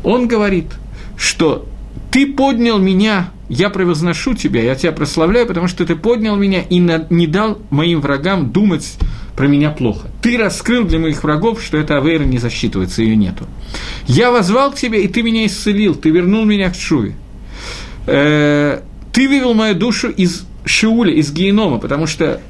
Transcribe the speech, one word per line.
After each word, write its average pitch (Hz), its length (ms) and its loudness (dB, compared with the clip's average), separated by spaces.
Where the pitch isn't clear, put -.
Он 240 240 2
говорит, 202 400 0
что - 500 0
«Ты 277 200 2
поднял 233 460 2
меня, 190 540 2
я 175 220 0
превозношу 175 640 0
тебя, - 260 0
я 117 140 2
тебя 170 160 0
прославляю, 165 560 2
потому 175 200 -2
что 180 160 -2
ты 170 120 0
поднял 214 400 0
меня 196 260 2
и 180 180 2
на-, 165 300 2
не 170 160 4
дал 202 340 0
моим 160 300 0
врагам 143 500 0
думать 190 460 0
про 135 120 2
меня 143 240 4
плохо. 117 380 -4
Ты 240 160 0
раскрыл 226 460 0
для 160 160 2
моих 160 240 -2
врагов, 175 360 0
что - 200 -2
эта 151 180 0
авейра 156 260 2
не 131 140 0
засчитывается, 110 640 -2
ее 110 140 4
нету. 98 320 0
Я 196 240 4
воззвал 240 420 2
к 277 40 -10
тебе, 220 280 0
и 202 40 0
ты 226 160 0
меня 226 240 0
исцелил, 208 480 0
ты - 160 0
вернул 185 340 4
меня 202 240 2
к 180 80 -6
Тшуве. 110 380 -2
Э, 147 760 2
ты 262 160 2
вывел 254 280 2
мою 220 180 2
душу 226 360 -2
из 175 360 -2
Шиуля, 220 480 2
из 143 200 2
генома», 190 460 2
потому 139 260 -2
что 156 440 -2